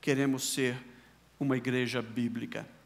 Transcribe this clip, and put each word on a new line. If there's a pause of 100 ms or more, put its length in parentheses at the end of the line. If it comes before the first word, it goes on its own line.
queremos
ser (560)
uma
igreja
bíblica? (200)